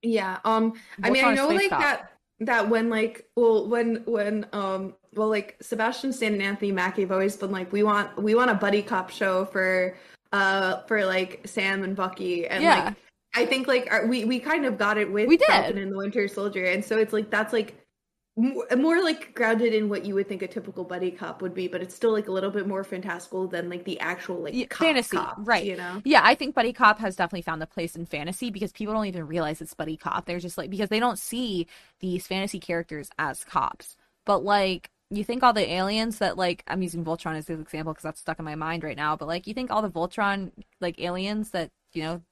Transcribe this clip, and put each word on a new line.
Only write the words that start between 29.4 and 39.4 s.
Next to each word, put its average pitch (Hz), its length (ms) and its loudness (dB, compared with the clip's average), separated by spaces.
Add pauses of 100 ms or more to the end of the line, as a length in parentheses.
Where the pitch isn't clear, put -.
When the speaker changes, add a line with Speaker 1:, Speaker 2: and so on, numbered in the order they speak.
Speaker 2:
it's 160 140 -12
buddy 156 240 -6
cop. - 280 -2
They're 175 140 -4
just, 175 180 -10
like, 175 120 -8
because 196 180 -2
they 214 120 2
don't 240 180 0
see 220 480 -4 (340)
these 185 260 -4
fantasy 190 320 -4
characters 165 600 -6
as 139 260 -4
cops. - 520 -4 (280)
But, 202 180 4
like, 196 480 2 (200)
you 208 120 -4
think 247 200 -2
all 247 100 8
the 208 180 2
aliens 214 480 0
that, 190 200 0
like, 180 280 0
I'm 185 160 -2
using 170 220 -4
Voltron 160 320 -4
as 151 140 -10
an 160 100 -6
example 156 340 -6
'cause - 80 -16
that's 160 180 -8
stuck 160 180 -6
in 160 80 -8
my 151 80 -8
mind 156 300 -4
right 147 120 -6
now, 151 200 0
but, 151 120 -8
like, 175 180 -4